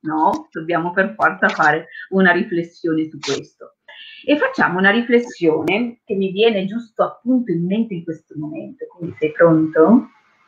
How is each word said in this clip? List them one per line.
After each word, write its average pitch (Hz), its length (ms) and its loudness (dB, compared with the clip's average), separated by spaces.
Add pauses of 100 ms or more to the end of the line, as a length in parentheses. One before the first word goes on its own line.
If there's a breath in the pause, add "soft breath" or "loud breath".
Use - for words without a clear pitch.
no, 156 500 -2
dobbiamo 165 420 -4
per 196 220 0
forza 190 340 0
fare 160 400 0 (220 loud breath)
una 190 220 4
riflessione 170 760 -2
su 151 100 -16
questo. - 580 -8 (500 loud breath)
E 294 100 4
facciamo 254 420 0
una 196 120 4
riflessione 233 1120 0
che 220 100 -6
mi 190 180 -2
viene 202 340 0
giusto 220 360 -6
appunto 240 480 -2
in 170 140 -2
mente 208 300 -2
in 175 100 -8
questo 160 320 -12
momento, 151 480 -12 (100)
quindi 170 240 -10
sei 151 140 -2
pronto? 160 800 4 (380)